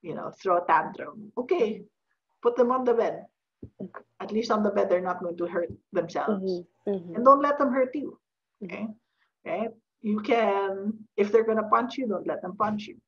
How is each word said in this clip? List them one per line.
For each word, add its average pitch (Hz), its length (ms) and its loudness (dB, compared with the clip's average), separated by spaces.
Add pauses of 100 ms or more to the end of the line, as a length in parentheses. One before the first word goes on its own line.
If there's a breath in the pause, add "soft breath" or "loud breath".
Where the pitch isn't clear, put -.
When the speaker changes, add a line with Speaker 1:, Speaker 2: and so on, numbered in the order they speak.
Speaker 1:
you 165 140 -10
know, - 160 -10 (100)
throw 180 220 2
a - 20 -8
tantrum. - 720 -2
Okay, 240 440 0 (600)
put 240 140 2
them 247 160 4
on 254 140 0
the 240 80 4
bed. 220 320 0 (560)
Speaker 2:
Mm. 185 80 -12 (320)
Speaker 1:
At 196 100 -10
least 220 180 -2
on 214 140 2
the 208 80 2
bed, 196 180 0
they're 180 120 2
not 185 200 -4
going 175 140 -6
to 175 100 -4
hurt 175 220 -4 (240)
themselves. 180 500 -2
Speaker 2:
Mm-hmm. 185 480 -6
Mm-hmm. 175 260 -6
Speaker 1:
And 240 100 2
don't 277 160 10
let 294 180 2
them 262 140 2
hurt 262 200 0
you, 285 240 -8 (460)
Speaker 2:
Mm-hmm. - 100 -10
Speaker 1:
okay? 214 140 -6 (580)
Right? 190 240 -4 (320)
You 214 200 -2
can, 202 720 0 (240)
if 202 160 2
they're 226 120 8
gonna 220 220 0
punch 233 300 0
you, 262 100 -4
don't 185 200 -4
let 151 140 -4
them 185 140 -10
punch 214 320 -2
you. - 80 -18 (120)